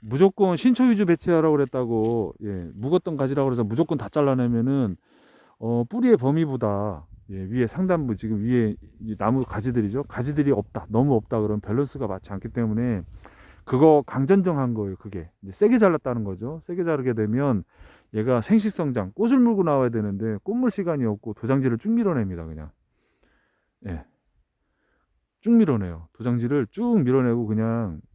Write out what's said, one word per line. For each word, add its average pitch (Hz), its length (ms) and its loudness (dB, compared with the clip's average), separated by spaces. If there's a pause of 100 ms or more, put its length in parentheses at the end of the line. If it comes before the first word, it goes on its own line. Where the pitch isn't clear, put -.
무조건 175 560 2
신초 254 280 4
위주 214 200 4
배치하라고 165 500 2
그랬다고, 117 760 0 (100)
예, 95 300 -8
묵었던 151 420 -2
가지라고 135 320 0
그래서 123 160 0
무조건 131 340 -2
다 - 120 -8
잘라내면은, 127 880 0 (600)
어, 117 280 -2
뿌리의 233 300 2
범위보다 117 880 -2 (240)
예, 95 140 -10
위에 113 240 -2
상단부 165 480 -2
지금 107 280 -4
위에 117 320 2 (240)
이 110 180 -8
나무 120 260 0
가지들이죠. 120 600 -2
가지들이 143 480 -2
없다, 104 380 -4
너무 127 260 2
없다 113 240 -2
그러면 107 220 -2
밸런스가 131 460 -4
맞지 98 260 -10
않기 98 160 -10
때문에 113 520 -2 (640)
그거 147 420 6
강전정한 143 680 0
거예요. 101 240 -4
그게 92 320 -12 (120)
이제 98 100 -16
세게 220 260 2
잘랐다는 151 460 2
거죠. 107 400 -8
세게 175 200 -6
자르게 139 300 0
되면 110 500 0 (500)
얘가 117 280 0
생식성장, 156 720 0
꽃을 240 240 2
물고 226 240 4
나와야 139 260 2
되는데 107 540 -2
꽃물 240 260 0
시간이 165 360 -2
없고 107 280 -4
도장지를 131 440 0
쭉 202 140 -4
밀어냅니다. 123 540 -2
그냥, 78 260 -12 (1160)
예, 80 160 -10 (1400)
쭉 226 140 0
밀어내요. 101 600 2
도장지를 120 580 0
쭉 233 280 0
밀어내고 123 480 2
그냥 110 540 -2 (140)